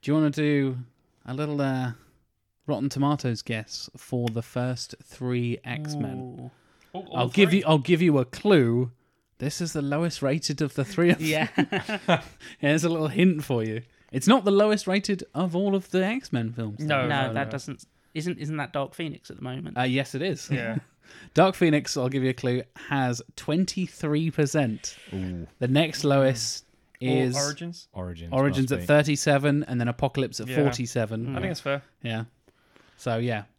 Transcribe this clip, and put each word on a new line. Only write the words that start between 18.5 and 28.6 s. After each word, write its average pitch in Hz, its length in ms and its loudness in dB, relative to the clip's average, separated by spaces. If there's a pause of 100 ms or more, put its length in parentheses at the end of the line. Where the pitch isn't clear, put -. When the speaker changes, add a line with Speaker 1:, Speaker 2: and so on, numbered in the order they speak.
Speaker 2:
that 139 160 -8
Dark 139 200 -4
Phoenix - 380 -10
at - 60 -16
the - 40 -14
moment? 131 360 -8
Speaker 1:
Uh, 127 60 0
yes, 131 320 0
it 135 60 -4
is. 170 300 -6
Speaker 3:
Yeah. 117 280 -2 (260)
Speaker 1:
<laughs> - 280 -20
Dark 190 220 6
Phoenix, 151 400 2
I'll 127 140 0
give 135 140 0
you 131 60 2
a 131 40 0
clue, 123 300 -2 (260)
has 127 320 0 (160)
twenty-three 160 960 -2
percent. 135 680 0 (160)
Speaker 4:
Ooh. 92 340 -4 (120)
Speaker 1:
The 123 100 0
next 151 340 2
lowest 131 640 2 (360)
Speaker 3:
Or 127 60 -4
Speaker 1:
is 131 300 2
Speaker 3:
Origins? 147 560 -6
Speaker 4:
Origins 87 400 -10
Speaker 1:
Origins 135 360 2